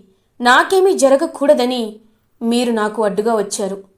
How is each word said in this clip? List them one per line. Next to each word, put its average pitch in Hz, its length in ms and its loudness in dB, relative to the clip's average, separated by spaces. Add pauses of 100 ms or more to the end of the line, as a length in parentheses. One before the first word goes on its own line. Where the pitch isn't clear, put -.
(400)
నాకేమీ 349 520 4
జరగకూడదని 254 1040 0 (460)
మీరు 240 300 -2
నాకు 214 320 -2
అడ్డుగా 208 320 -2
వచ్చారు. 196 480 -6 (140)